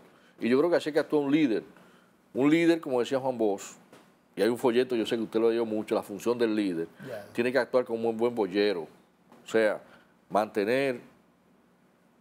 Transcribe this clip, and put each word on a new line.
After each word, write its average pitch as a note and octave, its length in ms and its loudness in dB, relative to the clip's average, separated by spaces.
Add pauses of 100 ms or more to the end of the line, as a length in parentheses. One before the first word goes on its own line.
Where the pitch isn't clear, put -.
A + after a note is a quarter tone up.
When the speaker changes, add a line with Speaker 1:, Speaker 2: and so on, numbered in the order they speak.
(400)
Speaker 1:
Y A2+ 100 -2
yo B2+ 80 4
creo E3 120 2
que E3+ 80 2
así D3+ 140 -2
que D3+ 80 0
actuó D3 200 0
un C#3 120 0
líder, C#3 320 2 (720)
un C3+ 160 2
líder, E3 320 4
como C3 180 -2
decía B2 200 -2
Juan C3 180 -4
Bosch, G#2 360 -2 (600)
y - 60 -2
hay G#2+ 80 4
un A#2+ 80 -2
folleto, B2+ 380 0
yo G#2+ 100 -2
sé B2 120 -2
que A2+ 60 -4
usted G#2+ 160 -4
lo A2+ 100 4
leyó A#2 160 0
mucho, G#2+ 300 -4
la G2 80 0
función A2 340 -4
del A2 180 0
líder, F2+ 320 -2 (200)
Speaker 2:
Ya. G#2+ 260 -12
Speaker 1:
tiene B2 180 0
que C3 80 2
actuar B2 260 0
como A2+ 240 -4
un A2+ 80 -4
buen A#2+ 180 0
boyero, G2+ 480 0
o - 640 -20
sea, G#2+ 340 0 (480)
mantener A2+ 720 -2 (1200)